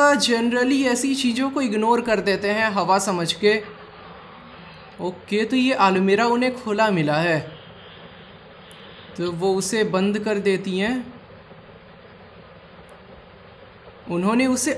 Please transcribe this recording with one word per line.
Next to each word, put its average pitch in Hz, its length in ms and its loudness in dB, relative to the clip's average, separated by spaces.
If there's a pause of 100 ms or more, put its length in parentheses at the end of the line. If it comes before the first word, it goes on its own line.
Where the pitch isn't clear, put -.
(160)
generally 247 720 2
ऐसी 247 280 0
चीज़ों 254 340 0
को 277 120 -2
ignore 226 400 2
कर 220 180 0
देते 202 300 -2
हैं 220 220 0
हवा 190 280 2
समझ 180 340 -2
के। 208 220 2 (1500)
ओके, 185 440 -2
तो 262 100 -2
ये 262 180 4
अलमीरा 196 520 4
उन्हें 247 380 0
खुला 214 260 2
मिला 151 260 2
है, 160 240 2 (1800)
तो 175 140 -4
वो 185 240 0
उसे 208 280 0
बंद 196 360 0
कर 214 200 -2
देती 190 400 0
हैं। 240 340 -2 (3000)
उन्होंने 208 380 2
उसे 254 300 0